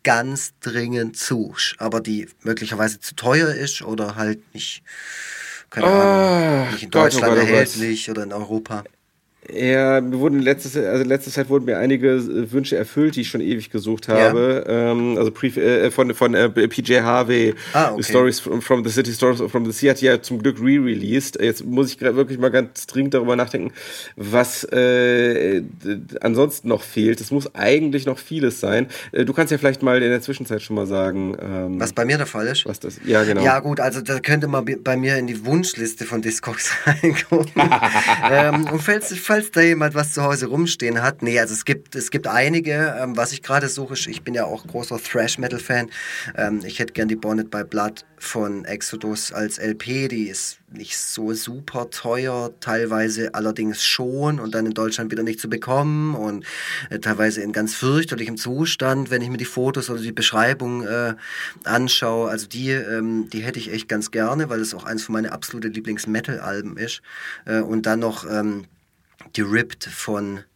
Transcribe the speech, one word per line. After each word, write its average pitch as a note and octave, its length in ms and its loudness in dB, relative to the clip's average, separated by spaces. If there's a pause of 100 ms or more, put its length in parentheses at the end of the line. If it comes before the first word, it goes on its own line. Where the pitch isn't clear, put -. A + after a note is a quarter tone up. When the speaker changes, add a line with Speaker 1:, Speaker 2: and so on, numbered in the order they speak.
Speaker 1:
ganz C3 580 0
dringend A#2+ 540 -4
suchst, - 640 -4
aber A2+ 220 -2
die G#2+ 280 -4 (140)
möglicherweise A2 580 -2
zu - 140 -12
teuer D3+ 400 2
ist C#3 300 -6
oder G#2+ 320 -6
halt G#2+ 240 -2 (160)
nicht, - 260 -10 (880)
keine - 180 0
Ahnung, G3 140 6
Speaker 2:
Ah, F3 720 4
Speaker 1:
nicht A2 120 -6
in - 60 -10
Speaker 2:
Gott, D#3+ 120 6
oh - 20 10
Speaker 1:
Deutschland C3 240 4
Speaker 2:
Gott, A2+ 100 6
oh - 40 6
Gott. A2+ 100 6
Speaker 1:
erhältlich A2+ 580 2
oder G#2+ 140 -4
in G2+ 100 -10
Europa? G#2+ 500 -6 (720)
Speaker 2:
Ja, C3+ 480 4
mir B2+ 180 -2
wurden C#3 220 4
letztes, C3+ 340 2
also B2+ 300 2
letzte C3+ 260 0
Zeit C3+ 180 -2
wurden C3+ 160 4
mir A#2 120 2
einige, C3 380 4
äh, A#2 360 -2
Wünsche C#3 240 0
erfüllt, C#3+ 400 2
die B2+ 60 -2
ich A2 80 -4
schon B2 120 -4
ewig G#2+ 280 -2
gesucht G#2+ 380 -4
Speaker 1:
Ja. A2 80 4
Speaker 2:
habe. A#2 520 4
Ähm, A#2 500 2
also A2 140 2
Pre-, A#2+ 260 -2
äh, A#2 340 4
von, B2 220 2
von, A#2+ 200 4
äh, A2 160 6
P A2+ 320 2
J A#2 220 4
Harvey, B2 520 4 (180)
Speaker 1:
Ah, D3 200 4
okay. - 100 -2
Speaker 2:
Stories B2 380 4
from, A#2 200 -2
from A#2+ 220 2
the A2+ 80 -2
City, A#2 220 0
Stories B2 360 2
from A#2+ 160 0
the A2+ 60 -2
Sea C#3 200 2
hat C3 100 0
die C3 40 4
ja A#2+ 160 6
zum A#2 200 -4
Glück A2 180 2
re-released. B2 800 2
Jetzt A2 260 0
muss B2+ 240 2
ich - 80 -12
grad B2 180 2
wirklich C3 240 0
mal B2+ 120 2
ganz B2+ 360 0
dringend C#3 260 0
darüber B2 220 2
nachdenken, B2 360 -2 (440)
was, A2+ 500 0
äh, A#2+ 960 4
d-, F#2+ 340 -6
d-, - 260 -10
ansonsten B2 460 2
noch A2+ 160 2
fehlt. A2+ 380 0
Es G#2+ 100 -8
muss C#3 240 -2
eigentlich C3+ 500 2
noch C3 140 -2
vieles C#3+ 400 -2
sein. A2 280 0 (260)
Äh, B2+ 120 4
du C3 80 -2
kannst D#3+ 180 2
ja D3+ 60 2
vielleicht C3+ 260 2
mal B2+ 200 4
in A#2 60 4
der B2 120 2
Zwischenzeit B2 400 -6
schon - 140 -6
mal G2+ 120 -2
sagen, F#2+ 540 -2
ähm, F#2 380 -4
Speaker 1:
Was A2+ 140 -2
bei A#2+ 120 0
mir C#3 120 2
der C#3+ 100 -2
Fall A2 200 -4
ist? C#3 180 -2
Speaker 2:
was - 140 -8
das, - 260 -12
ja, G#2+ 180 6
genau. G2+ 200 2
Speaker 1:
Ja, C3+ 160 4
gut, C#3+ 200 -2
also C3 220 -2
da C3 180 -2
könnte D3 280 2
man C3+ 180 -2
bi-, C3 100 -2
bei B2+ 220 0
mir C3 200 2
in B2 100 -2
die A2 180 -6
Wunschliste A#2+ 600 -2
von A2 160 -4
Discogs A2+ 560 -4
<laughs> - 80 -2
reingucken. D#3 720 2
Speaker 2:
<laughs> - 60 6 (680)
Speaker 1:
Ähm, D3 420 4
und D#3 100 0
falls, G#3 360 -2
falls G#3+ 340 0
da E3+ 100 6
jemand D#3 320 4
was D3 200 0
zu C#3+ 100 -2
Hause C#3 240 0
rumstehen B2 540 0
hat, C#3 200 0
nee, A#2 180 2
also A2+ 140 2
es G#2+ 120 -6
gibt, - 300 -4
es B2+ 160 -6
gibt - 160 -2
einige, D3 720 2
ähm, B2+ 160 -4
was A#2+ 160 0
ich C3+ 120 -10
gerade C#3 260 0
suche, C3+ 240 -8
ist, - 140 -6
ich A2+ 160 -10
bin B2 100 -6
ja A#2 120 0
auch E2+ 200 -6
großer A#2+ 360 -8
Thrash-Metal-Fan. A#2+ 880 -2 (460)
Ähm, G#2+ 300 0
ich F#2+ 140 -8
hätte A#2+ 140 -4
gern A2 140 0
die A2 80 0
Born A2 240 -2
It A2 120 -6
by G#2 120 -4
Blood G#2+ 420 -4 (140)
von G2+ 460 -6
Exodus G#2+ 640 -6
als G#2+ 280 -6
L G#2+ 160 -4
P, C3 320 -4
die A2+ 200 -4
ist - 300 -8 (140)
nicht G#2+ 260 -10
so A2+ 360 -4
super A#2+ 580 -8
teuer, A#2+ 680 -4
teilweise A2+ 760 -2
allerdings G#2+ 500 -2
schon C#3 540 -2
und A2 160 -6
dann A2 100 -2
in A2 80 -2
Deutschland A2 380 -4
wieder A2+ 120 -4
nicht A2 160 -4
zu A2+ 100 -8
bekommen D3 680 0
und, G#2+ 280 -6 (460)
äh, G#2 100 -6
teilweise G#2+ 420 0
in G#2 100 -4
ganz G#2+ 240 -2
fürchterlichem C3 640 0
Zustand, C3 720 -2
wenn B2 100 0
ich A#2+ 80 -4
mir B2+ 80 -6
die B2 80 -6
Fotos C3 460 -2
oder A2+ 100 -6
die A2+ 100 -6
Beschreibung, B2 720 0
äh, A2+ 300 -2 (500)
anschaue. A#2 680 0
Also G#2 180 -6
die, C3 240 -6
ähm, A2 600 -2
die A2 100 -6
hätte A#2 180 -6
ich G#2+ 120 -10
echt A2 160 -6
ganz G#2+ 220 -4
gerne, C3 400 -2
weil A2+ 120 -2
es A2 120 -6
auch F#2 120 -14
eins A2 180 -6
von A2+ 100 -8
meinen A2 140 -2
absolute - 400 -10
Lieblings-Metal-Alben G#2+ 1080 -6
ist. A#2 240 -8 (440)
Äh, A2 140 -2
und A2 260 -2
dann A2+ 140 0
noch, A2 300 -4
ähm, G#2 360 -4 (680)
die A2 60 0
Ripped G#2 440 -2
von G2+ 540 -6 (160)